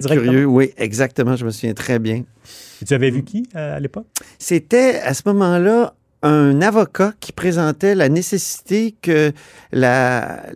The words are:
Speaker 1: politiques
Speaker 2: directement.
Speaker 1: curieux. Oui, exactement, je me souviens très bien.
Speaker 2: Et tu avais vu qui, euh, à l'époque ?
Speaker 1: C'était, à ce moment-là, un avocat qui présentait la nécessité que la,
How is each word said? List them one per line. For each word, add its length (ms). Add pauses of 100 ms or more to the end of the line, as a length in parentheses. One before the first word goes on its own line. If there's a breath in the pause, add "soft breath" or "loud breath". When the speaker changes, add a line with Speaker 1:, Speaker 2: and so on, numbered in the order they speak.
Speaker 1:
politiques 100
Speaker 2:
directement. 220
Speaker 1:
curieux. 140
Oui, 320
exactement, 580
je 80
me 60
souviens 240
très 240
bien. 240 (580 loud breath)
Speaker 2:
Et 60
tu 80
avais 160
vu 120
qui, 320
euh, 220
à 40
l'époque ? 260 (320 loud breath)
Speaker 1:
C'était, 600
à 140
ce 120
moment-là, 640 (320)
un 380
avocat 560
qui 140
présentait 640
la 120
nécessité 920
que 300 (400 loud breath)
la, 720 (120)